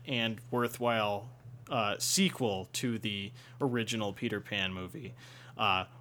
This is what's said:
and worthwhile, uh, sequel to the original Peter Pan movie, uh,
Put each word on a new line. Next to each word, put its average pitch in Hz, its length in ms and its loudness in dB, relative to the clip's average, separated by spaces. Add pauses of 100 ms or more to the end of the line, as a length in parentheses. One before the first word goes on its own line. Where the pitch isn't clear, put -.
and 113 320 0 (100)
worthwhile, 117 800 2 (400)
uh, 107 300 2
sequel 117 760 2
to 120 260 0
the 101 320 -2 (300)
original 113 520 0
Peter 110 260 -2
Pan 95 340 -2
movie, 92 400 -8 (440)
uh, 95 280 4 (160)